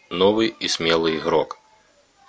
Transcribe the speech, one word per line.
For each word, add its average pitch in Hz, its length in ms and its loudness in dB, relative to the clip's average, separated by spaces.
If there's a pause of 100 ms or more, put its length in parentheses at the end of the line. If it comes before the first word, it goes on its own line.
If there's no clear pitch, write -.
новый 104 380 2
и - 220 -6
смелый 82 480 0
игрок – 78 400 -2 (720)